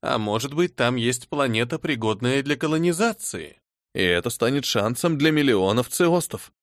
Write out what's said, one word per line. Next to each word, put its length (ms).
А 160
может 340
быть, 240
там 200
есть 320
планета, 500
пригодная 640
для 140
колонизации. 1040
И 80
это 280
станет 340
шансом 520
для 140
миллионов 580
цеостов. 640